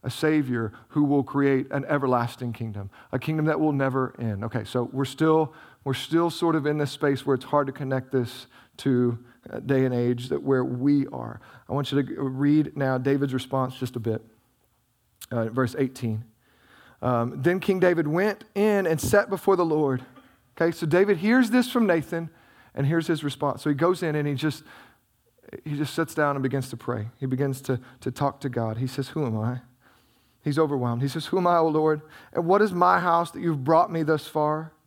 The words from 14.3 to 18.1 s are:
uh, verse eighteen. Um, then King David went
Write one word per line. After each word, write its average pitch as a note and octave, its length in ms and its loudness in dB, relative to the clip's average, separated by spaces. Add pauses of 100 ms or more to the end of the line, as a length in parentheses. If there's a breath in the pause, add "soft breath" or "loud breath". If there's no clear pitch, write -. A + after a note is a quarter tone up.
uh, A#2 140 -2
verse A#2+ 340 -2
eighteen. A#2+ 460 -4 (760 soft breath)
Um, B2 400 -2
then F3 180 2
King F#3 200 -2
David E3+ 280 4
went G3 360 -2 (100)